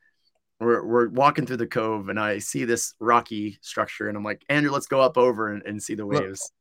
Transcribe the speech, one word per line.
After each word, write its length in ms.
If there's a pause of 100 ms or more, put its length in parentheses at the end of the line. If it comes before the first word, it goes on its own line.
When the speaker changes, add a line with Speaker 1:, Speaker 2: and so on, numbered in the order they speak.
(600)
Speaker 1:
we're, 260
we're 220
walking 380
through 120
the 100
cove, 420
and 100
I 200
see 260
this 340
rocky 640
structure, 480
and 80
I'm 80
like, 240
"Andrew, 220
let's 160
go 120
up 180
over 360
and, 120
and 160
see 140
the 100
Speaker 2:
Look, 160
Speaker 1:
waves." 400